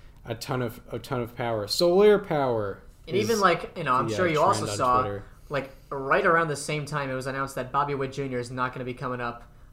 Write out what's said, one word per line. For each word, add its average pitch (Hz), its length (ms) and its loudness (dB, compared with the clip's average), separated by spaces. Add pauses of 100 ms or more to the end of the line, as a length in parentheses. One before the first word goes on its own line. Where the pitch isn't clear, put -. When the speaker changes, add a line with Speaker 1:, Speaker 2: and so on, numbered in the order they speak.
(240)
Speaker 1:
a 113 100 -6
ton 127 280 -4
of, 120 180 -6 (100)
a 120 80 -6
ton 123 220 -6
of 120 160 -8
power, 117 320 -2
Soler 190 500 6
power. 127 640 -2 (240)
Speaker 2:
And 160 100 -4
Speaker 1:
is 208 140 0
Speaker 2:
even, 220 80 0
like, 180 380 2
you 170 80 -6
know, 131 100 2
I'm 131 140 2
Speaker 1:
the, - 80 -2
Speaker 2:
sure 185 100 2
Speaker 1:
uh, 165 60 2
Speaker 2:
you 151 100 4
also 190 240 4
Speaker 1:
trend - 60 -2
on 104 40 -2
Speaker 2:
saw, 127 260 4
Speaker 1:
Twitter. 101 220 -6 (260)
Speaker 2:
like, 135 200 -4 (180)
right 147 380 0
around 165 220 4
the 143 80 -4
same 151 280 -4
time 139 260 -4
it 131 40 -4
was 131 140 -6
announced 135 260 -6
that 123 160 -6
Bobby 143 240 0
Witt 135 180 -2
Junior 131 280 -4
is 120 100 -6
not 127 220 -4
gonna 131 120 -8
be 123 100 -6
coming 127 260 -6
up, 120 240 -6 (280)